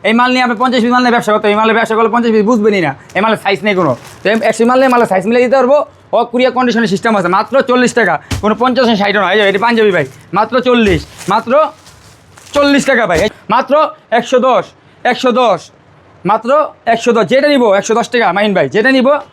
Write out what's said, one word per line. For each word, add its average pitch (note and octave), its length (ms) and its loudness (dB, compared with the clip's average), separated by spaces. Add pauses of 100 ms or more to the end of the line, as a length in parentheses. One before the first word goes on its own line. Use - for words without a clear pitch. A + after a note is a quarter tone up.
এই A3 120 2
মাল B3 140 2
নিয়ে B3+ 120 0
আপনি A#3+ 160 -2
পঞ্চাশ B3+ 220 0
পিস A#3+ 120 0
মাল B3 100 2
নিয়ে A#3 100 2
ব্যবসা G#3 180 -2
করতে G#3+ 120 -2
হবে। G#3 80 2
এই G#3 80 0
মালের A3 160 0
ব্যবসা A3 200 -2
করলে A3+ 180 2
পঞ্চাশ A#3 200 0
পিস G#3+ 140 2
বুঝবেনই G#3 380 0
না, C#3 40 -2 (260)
এই F#3+ 60 0
মালের A3 200 0
সাইজ G3 220 -2
নেই G#3 140 0
কোনো। D3 140 0 (280)
তো - 100 -12
এই A3+ 40 0 (140)
একশো A3+ 200 -2
মাল B3+ 120 2
নিয়ে C4+ 120 2
মালের A#3+ 180 2
সাইজ F#3 180 0
মিলে A#3+ 160 2
দিতে B3+ 140 2
পারবো। C4 180 2 (380)
ও - 20 2 (140)
কুরিয়ার B3+ 260 0
কন্ডিশনের A#3 360 0
সিস্টেম A3+ 260 -2
আছে, F3 180 -2
মাত্র G#3+ 160 -4 (160)
চল্লিশ B3 300 2
টাকা, F3 160 0 (280)
কোনো G#3+ 180 0
পঞ্চাশ B3+ 280 0
না, A#3 120 2
ষাট G3+ 220 -2
না। - 100 0
এই G#3+ 60 0
যে G#3 100 2
এটা G3 160 -2
পাঞ্জাবি A3 320 2
ভাই, C#3+ 80 0 (320)
মাত্র A3+ 160 -2 (140)
চল্লিশ, A3 340 2 (320)
মাত্র A3+ 180 -2 (1040)
চল্লিশ C#4+ 340 2
টাকা A#3 200 2
ভাই, E3 100 0 (340)
মাত্র C4+ 200 0 (440)
একশো A#3+ 200 -2 (100)
দশ, G#3 160 0 (480)
একশো B3 180 -2 (120)
দশ, G3+ 180 0 (720)
মাত্র A3 180 -2 (440)
একশো A#3 220 -2
দশ, A3 160 2
যেটা C#4 220 2
নিবো B3 140 2 (120)
একশো G#3+ 200 -4
দশ - 140 -4
টাকা, A3+ 140 0 (100)
মাইন G#3 200 0
ভাই, D3 180 0
যেটা A3+ 220 2
নিবো C4 160 2 (200)